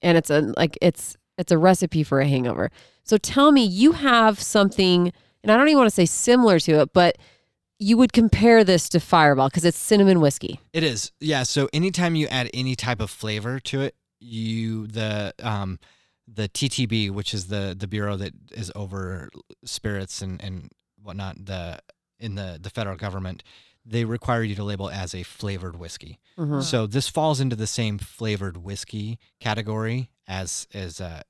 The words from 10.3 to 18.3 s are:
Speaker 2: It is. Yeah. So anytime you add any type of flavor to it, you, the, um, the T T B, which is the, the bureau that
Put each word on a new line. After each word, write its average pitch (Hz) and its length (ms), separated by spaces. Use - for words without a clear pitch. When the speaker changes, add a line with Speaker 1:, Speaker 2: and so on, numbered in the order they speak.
Speaker 2:
It 160 120
is. 117 360
Yeah. 143 240
So 135 300
anytime 170 420
you 151 120
add 127 260
any 127 220
type 120 260
of 104 80
flavor 110 500
to 135 220
it, 135 140
you, 113 680
the, 107 540
um, 101 380
the 107 140
T 139 220
T 127 160
B, 107 240
which 98 240
is 95 140
the, 98 300
the 98 100
bureau 104 300
that 98 160